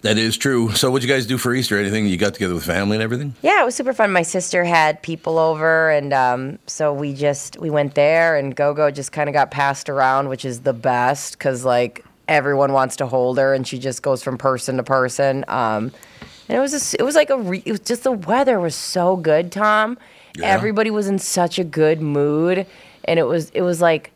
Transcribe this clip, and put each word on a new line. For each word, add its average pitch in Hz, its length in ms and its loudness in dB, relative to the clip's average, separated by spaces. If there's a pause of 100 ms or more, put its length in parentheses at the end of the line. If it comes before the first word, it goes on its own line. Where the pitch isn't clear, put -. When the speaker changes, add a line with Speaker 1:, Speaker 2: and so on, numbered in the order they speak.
Speaker 1:
That 107 140 2
is 110 180 0
true. 120 360 0
So 131 180 2
what'd 127 180 0
you 135 60 2
guys 131 140 0
do 127 100 -2
for 120 160 0
Easter? 123 240 0
Anything? 104 300 0
You 90 100 0
got 101 160 0
together 92 220 -2
with 80 80 -6
family 98 320 0
and 110 80 -2
everything? 123 400 -6
Speaker 2:
Yeah, 370 180 4
it 254 40 4
was 247 100 -2
super 254 180 -4
fun. 208 180 2
My 180 120 2
sister 175 400 -2
had 160 400 2
people 160 340 -4
over, 160 540 2
and, 143 200 0
um, 131 540 0
so 151 260 -2
we 143 220 -4
just, 143 460 -4
we 160 100 -6
went 147 240 0
there, 160 420 4
and 139 200 -2
Gogo 147 340 2
just 143 220 -8
kinda 147 200 -4
got 139 200 2
passed 139 380 -2
around, 135 400 2
which 131 140 -8
is 120 180 -8
the 135 120 0
best, 123 640 0
'cause, 127 260 -2
like, 123 400 0 (240)
everyone 139 460 2
wants 131 220 2
to 139 100 -4
hold 127 320 0
her, 135 160 4
and 131 140 -2
she 135 100 -8
just 127 240 -6
goes 131 220 -2
from 131 160 -6
person 131 380 -2
to 127 60 -2
person. 135 640 0
Um, 113 440 -2 (580)
and 233 80 0
it 254 40 2
was 277 120 -2
a 294 40 -2
s-, - 180 -4
it - 80 0
was 277 120 -2
like 302 140 4
a 269 80 2
re-, 190 260 -4
it - 80 -6
was 208 100 -4
just, 233 220 -6
the 262 80 2
weather 226 480 0
was 170 140 -2
so 185 440 0
good, 165 340 0
Tom. 214 480 2 (360)
Speaker 1:
Yeah. - 120 -4
Speaker 2:
Everybody 208 420 2
was 208 180 -2
in 196 120 0
such 175 400 -2
a 185 40 0
good 156 380 2
mood, 156 640 0 (400)
and 165 140 2
it 143 80 2
was, 160 260 -2
it 160 80 0
was 175 200 0
like 160 340 2